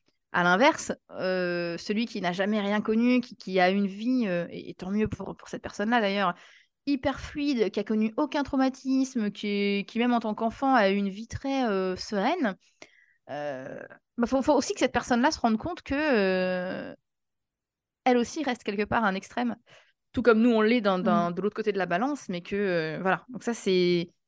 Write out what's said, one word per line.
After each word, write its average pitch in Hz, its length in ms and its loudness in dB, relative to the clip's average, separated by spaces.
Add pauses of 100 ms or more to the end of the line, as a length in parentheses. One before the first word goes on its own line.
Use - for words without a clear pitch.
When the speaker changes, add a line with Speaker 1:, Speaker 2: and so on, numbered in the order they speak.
(340)
Speaker 1:
À 180 100 2
l'inverse, 202 480 4 (200)
euh, 175 680 -2
celui 226 280 -2
qui 220 140 -8
n'a 180 140 -2
jamais 202 260 0
rien 208 220 0
connu, 240 400 2
qui, - 160 -14
qui 185 240 0
a 180 80 6
une 202 180 2
vie, 226 400 -2
euh, 175 220 -2
et, 123 220 -12
et - 20 -12
tant - 180 -10
mieux 214 160 0
pour, - 300 -8
pour - 100 -20
cette - 160 -10
personne-là 226 380 0
d'ailleurs, 196 320 0 (520)
hyper 269 360 -2
fluide, 277 500 -2
qui - 80 -4
a 202 60 -4
connu 220 320 0
aucun 294 260 0
traumatisme, 262 880 0
qui, 202 560 -2
qui - 120 -6
même 247 120 2
en 233 80 2
tant 214 160 -4
qu'enfant 254 400 0
a 202 140 6
eu 196 80 2
une 202 100 0
vie 202 200 -8
très, 269 420 -2
euh, 185 260 0
sereine, 220 640 -2 (720)
euh, 139 500 -8 (380)
bah, 233 100 2
faut, 262 140 2
faut 294 120 4
aussi 277 200 2
que - 60 -8
cette 262 120 2
personne-là 247 400 2
se - 80 -8
rende 220 180 2
compte 330 240 -6
que, 277 140 -4
euh, 185 1000 0 (1120)
elle 247 140 4
aussi 240 260 -2
reste 254 200 -4
quelque 208 200 -4
part 226 220 0
un 190 100 2
extrême, 233 400 -6 (560)
tout 254 100 -4
comme 220 200 6
nous 247 100 6
on 220 100 4
l'est 226 200 4
d'un, 190 180 2
d'un, 175 300 2
Speaker 2:
Mm. 175 60 -6
Speaker 1:
de - 60 -6
l'autre 208 140 -2
côté 214 160 -2
de 196 60 -2
la 185 80 0
balance, 233 420 -2
mais 175 140 -6
que, 202 140 -8
euh, 170 460 -2
voilà. 185 280 0
Donc 247 140 -12
ça 240 100 -2
c'est, 175 560 2 (180)